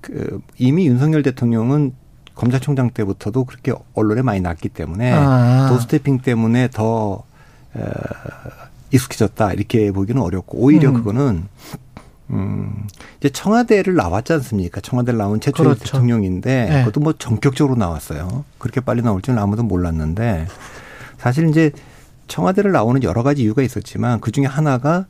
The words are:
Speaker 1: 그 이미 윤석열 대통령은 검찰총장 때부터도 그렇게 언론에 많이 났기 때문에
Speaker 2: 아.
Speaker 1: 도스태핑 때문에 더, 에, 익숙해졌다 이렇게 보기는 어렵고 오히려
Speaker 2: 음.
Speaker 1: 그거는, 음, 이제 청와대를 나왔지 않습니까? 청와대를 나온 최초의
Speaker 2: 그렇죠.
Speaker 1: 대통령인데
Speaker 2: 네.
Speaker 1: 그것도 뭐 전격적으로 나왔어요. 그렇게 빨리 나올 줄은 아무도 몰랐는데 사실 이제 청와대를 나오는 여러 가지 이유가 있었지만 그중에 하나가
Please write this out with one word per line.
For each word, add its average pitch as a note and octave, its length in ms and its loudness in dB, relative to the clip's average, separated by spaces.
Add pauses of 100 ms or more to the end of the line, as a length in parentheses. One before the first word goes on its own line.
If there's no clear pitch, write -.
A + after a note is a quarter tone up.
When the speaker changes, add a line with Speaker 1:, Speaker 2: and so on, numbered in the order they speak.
Speaker 1:
그 - 400 -8 (180)
이미 D3 280 2
윤석열 C#3 380 4
대통령은 B2+ 680 0 (440)
검찰총장 C3 540 0
때부터도 G#2+ 560 -4
그렇게 - 260 -6 (220)
언론에 A2 280 2
많이 G#2 180 0
났기 F2+ 280 -4
때문에 F#2 440 -2
Speaker 2:
아. C3 580 4
Speaker 1:
도스태핑 C3 500 0
때문에 A#2+ 480 2
더, A2 560 -2 (520)
에, - 40 -8 (1120)
익숙해졌다 G#2+ 600 0
이렇게 G#2 360 0
보기는 G2 320 -2
어렵고 F2 360 -4
오히려 D3 320 6
Speaker 2:
음. C3+ 40 2
Speaker 1:
그거는, A2 540 0 (840)
음, G2+ 560 -6 (320)
이제 C#3+ 100 -2
청와대를 G3+ 680 2
나왔지 G#2 380 0
않습니까? G#2 460 -2
청와대를 B2 380 -2
나온 G#2 220 -2
최초의 D3+ 300 2
Speaker 2:
그렇죠. - 140 -2
Speaker 1:
대통령인데 A#2 840 0
Speaker 2:
네. D3 140 4
Speaker 1:
그것도 A#2 160 0
뭐 D#3 140 0
전격적으로 C3 640 0
나왔어요. F2+ 680 -4 (140)
그렇게 B2 220 -4
빨리 A#2+ 220 -2
나올 G#2 180 0
줄은 B2 160 -2
아무도 G#2 280 0
몰랐는데 F2 840 -2 (720)
사실 D3 300 0
이제 D3+ 240 4 (560)
청와대를 F#3+ 420 0
나오는 B2+ 320 2
여러 A#2 220 0
가지 C#3+ 180 2
이유가 G#2+ 200 2
있었지만 A2+ 580 -4
그중에 C#3 260 -2
하나가 D3 640 0